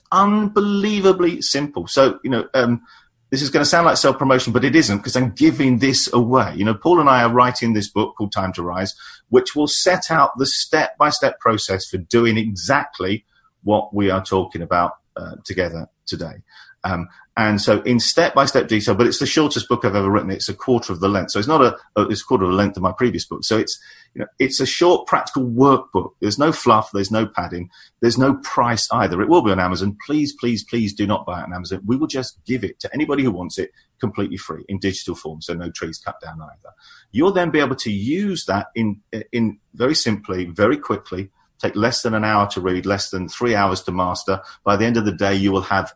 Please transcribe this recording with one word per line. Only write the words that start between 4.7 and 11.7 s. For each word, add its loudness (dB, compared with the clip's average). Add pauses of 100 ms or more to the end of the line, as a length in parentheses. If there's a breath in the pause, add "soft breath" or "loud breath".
isn't, 4
'cause -4
I'm 0
giving 2
this 0
away. 2
You -2
know, 2
Paul 4
and 4
I 6
are 2
writing 2
this -2
book -2
called -6
Time -4
to -8
Rise, -6 (340 loud breath)
which 4
will 0
set 0
out 2
the 0
step-by-step 0
process 0